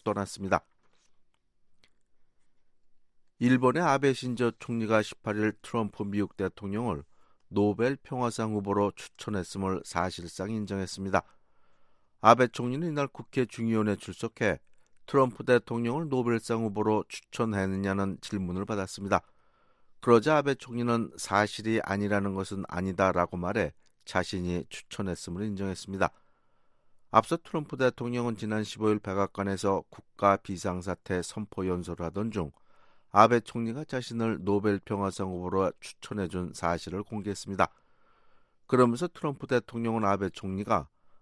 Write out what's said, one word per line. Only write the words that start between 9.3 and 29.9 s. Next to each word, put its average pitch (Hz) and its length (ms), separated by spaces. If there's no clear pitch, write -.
사실상 92 680
인정했습니다. 98 720
아베 120 260
총리는 131 400
이날 143 200
국회 - 400
중의원에 110 480
출석해 101 640
트럼프 131 360
대통령을 120 640
노벨상 117 580
후보로 107 440
추천했느냐는 98 1120
질문을 92 440
받았습니다. 98 560
그러자 123 360
아베 139 160
총리는 117 640
"사실이 107 640
아니라는 101 540
것은 95 320
아니다"라고 90 680
말해 90 360
자신이 90 640
추천했음을 92 760
인정했습니다. 95 640
앞서 110 260
트럼프 147 400
대통령은 120 580
지난 107 280
십오 107 260
일 104 80
백악관에서 98 920
국가 - 480